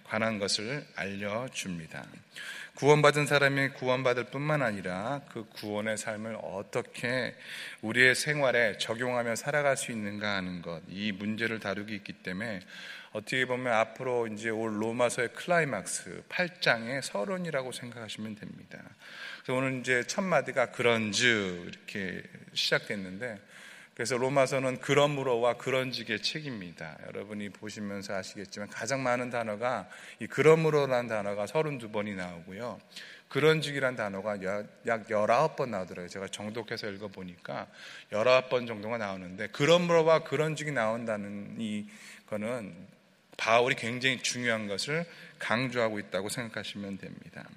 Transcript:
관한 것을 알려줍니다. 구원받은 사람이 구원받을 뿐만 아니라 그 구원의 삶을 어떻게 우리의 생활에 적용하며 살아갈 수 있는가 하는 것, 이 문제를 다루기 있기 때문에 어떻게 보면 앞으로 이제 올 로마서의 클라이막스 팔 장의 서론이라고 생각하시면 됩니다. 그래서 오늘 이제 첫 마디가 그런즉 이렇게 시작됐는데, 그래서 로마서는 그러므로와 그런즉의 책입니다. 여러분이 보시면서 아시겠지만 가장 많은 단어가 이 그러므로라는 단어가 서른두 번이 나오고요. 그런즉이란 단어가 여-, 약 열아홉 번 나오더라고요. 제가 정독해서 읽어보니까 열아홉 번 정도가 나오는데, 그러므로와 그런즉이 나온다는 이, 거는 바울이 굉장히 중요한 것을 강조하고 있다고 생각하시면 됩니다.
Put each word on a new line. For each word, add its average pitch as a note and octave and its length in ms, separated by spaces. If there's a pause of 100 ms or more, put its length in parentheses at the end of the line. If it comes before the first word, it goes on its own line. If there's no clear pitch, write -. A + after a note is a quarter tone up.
관한 A2 340
것을 G#2+ 480 (100)
알려줍니다. G2 1080 (720)
구원받은 D3 500
사람이 C#3 440
구원받을 B2+ 560
뿐만 D3 360
아니라 G#2 680
그 A2 200
구원의 G#2 480
삶을 A2 460
어떻게 A2+ 920 (480)
우리의 B2 320
생활에 B2 640
적용하며 A#2+ 580
살아갈 C#3+ 400
수 - 160
있는가 G#2 440
하는 F2+ 260
것, E2 260
이 G2+ 240
문제를 G#2+ 480
다루기 G#2 360
있기 G2 180
때문에 F#2+ 460 (540)
어떻게 B2 340
보면 B2+ 260
앞으로 A#2+ 540
이제 G#2+ 220
올 A2 300
로마서의 A#2 540
클라이막스 A2+ 960
팔 F3 320
장의 B2 400
서론이라고 F3+ 680
생각하시면 A2+ 640
됩니다. - 420 (640)
그래서 B2+ 160
오늘 C3 220
이제 B2 260
첫 - 160
마디가 C3+ 460
그런즉 G#2+ 1000
이렇게 F#2 520 (320)
시작됐는데, G#2 840 (560)
그래서 A#2+ 200
로마서는 C3 640
그러므로와 C3+ 800
그런즉의 A#2+ 640
책입니다. F2+ 840
여러분이 G#2 420
보시면서 G2+ 640
아시겠지만 G2 560
가장 C3 320
많은 B2 300
단어가 A2+ 580 (300)
이 A2 80
그러므로라는 C#3+ 800
단어가 G#2 400
서른두 C#3+ 420
번이 G#2+ 240
나오고요. F#2 680 (480)
그런즉이란 C#3 680
단어가 G2+ 480
여-, G#2 240 (180)
약 A2+ 240
열아홉 A2+ 460
번 C3 160
나오더라고요. F2+ 380
제가 G2 180
정독해서 G#2+ 640
읽어보니까 G2 760 (460)
열아홉 B2+ 380
번 B2 180
정도가 A2+ 320
나오는데, F#2+ 520
그러므로와 D#3+ 760
그런즉이 D3+ 480
나온다는 G#2+ 840
이, G#2+ 300 (420)
거는 G#2+ 460 (600)
바울이 A#2+ 380
굉장히 B2 460
중요한 A#2 480
것을 C#3+ 380 (340)
강조하고 A#2 580
있다고 G2 320
생각하시면 G2+ 680
됩니다. - 460 (120)